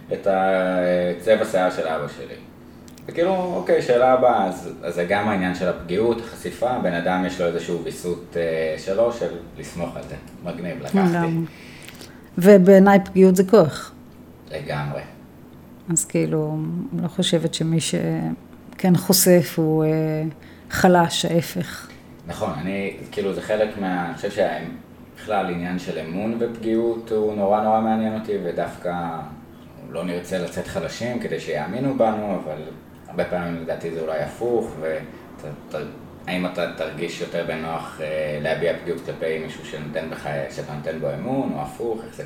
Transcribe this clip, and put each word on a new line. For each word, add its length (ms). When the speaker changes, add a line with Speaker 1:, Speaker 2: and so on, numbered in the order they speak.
Speaker 1:
את 180
הצבע 1120
שיער 260
של 160
אבא 200
שלי." 280
וכאילו, 280
אוקיי, 460
שאלה 320
הבאה, 320
אז, 240
אז 120
זה 140
גם 200
העניין 260
של 140
הפגיעות, 520
החשיפה, 640
בן 100
אדם 340
יש 140
לו 60
איזשהו 360
ויסות, 540
אה, 40
שלו, 360
של 140
לסמוך 400
על 120
זה. 60
מגניב, 380
לקחתי. 160
Speaker 2:
לגמרי. 480
ובעיניי 680
פגיעות 300
זה 80
כוח. 480
Speaker 1:
לגמרי. 500
Speaker 2:
אז 140
כאילו, 520
לא 60
חושבת 460
שמי 280
שכן 1160
חושף 600
הוא... 260
אה... 60
חלש, 560
ההפך. 640
Speaker 1:
נכון, 340
אני, 320
כאילו, 220
זה 80
חלק 400
מה-, 240
אני 100
חושב 160
שה-, 260
בכלל, 320
עניין 300
של 200
אמון 400
ופגיעות 720
הוא 240
נורא, 280
נורא 180
מעניין 380
אותי, 140
ודווקא 480
לא 140
נרצה 320
לצאת 300
חלשים 520
כדי 200
שיאמינו 580
בנו, 460
אבל 140
הרבה 180
פעמים 360
לדעתי 300
זה 100
אולי 220
הפוך, 480
ות-, 640
ת-, 40
האם 180
אתה 160
תרגיש 440
יותר 260
בנוח, 540
אה, 40
להביע 400
פגיעות 240
כלפי 340
מישהו 260
שנותן 460
בך, 160
שאתה 180
נותן 260
בו 80
אמון, 360
או 60
הפוך, 460
איך 80
זה 100